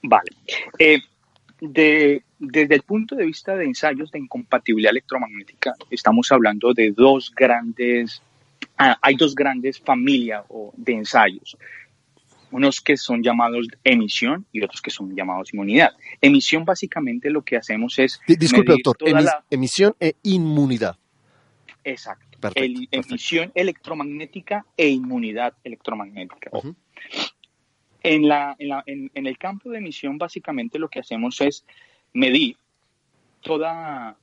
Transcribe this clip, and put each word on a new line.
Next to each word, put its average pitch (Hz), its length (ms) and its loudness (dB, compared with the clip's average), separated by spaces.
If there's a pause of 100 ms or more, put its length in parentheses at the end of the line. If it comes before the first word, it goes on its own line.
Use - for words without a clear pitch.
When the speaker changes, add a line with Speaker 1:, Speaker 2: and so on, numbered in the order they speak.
Speaker 1:
Vale. - 260 4 (480)
Eh, 156 220 6 (600)
de, 151 640 2 (160)
desde 147 380 0
el - 80 2
punto 220 320 -4
de 220 100 -2
vista 175 300 -6
de 180 100 -4
ensayos 143 460 -4
de 156 80 -12
incompatibilidad 117 720 -2
electromagnética, 120 800 -6 (160)
estamos 120 420 2
hablando 117 440 4
de 110 160 2
dos 127 440 4
grandes, 120 840 0 (560)
ah, 135 240 4
hay 139 140 4
dos 139 180 2
grandes 135 460 -2
familias 123 720 0
o, 107 280 -14
de 120 160 -2
ensayos. 107 640 0 (920)
Unos 254 280 2
que - 160 2
son 120 260 -4
llamados 117 460 0 (160)
emisión 123 680 0
y 104 100 -4
otros - 180 -10
que - 100 -10
son 95 220 -12
llamados 92 400 -6
inmunidad. 104 360 2 (320)
Emisión, 143 420 4
básicamente, 151 680 -4
lo 151 120 -2
que - 160 -4
hacemos 110 420 -4
es 131 260 0
Speaker 2:
Di-, 165 120 6
disculpe, 160 320 4
Speaker 1:
medir 135 160 6
Speaker 2:
doctor, 147 240 2
Speaker 1:
toda 156 100 4
Speaker 2:
emis-, 151 60 6
Speaker 1:
la 151 240 0
Speaker 2:
emisión 147 500 2
e 160 240 0
inmunidad. 147 720 0 (880)
Speaker 1:
Exacto. - 560 -14
Speaker 2:
Perfecto, 107 220 -4
Speaker 1:
El, 127 120 -2 (140)
Speaker 2:
perfecto. - 220 -8
Speaker 1:
emisión 165 460 -6
electromagnética 165 1080 -8 (120)
e 160 100 2
inmunidad 123 680 -4 (120)
electromagnética. 101 880 -14
Speaker 2:
Ujú. 151 220 -10 (1300)
Speaker 1:
En 156 240 2
la, 143 300 0
en 143 120 -10
la, 139 160 -8
en, 139 300 -14
en 139 100 -10
el 131 120 -8
campo 202 340 -12
de 226 80 -10
emisión, 147 380 -10
básicamente, 151 640 -8
lo 160 80 -6
que - 120 -12
hacemos 117 420 -6
es 143 240 -2 (480)
medir 131 420 0 (840)
toda 156 800 -8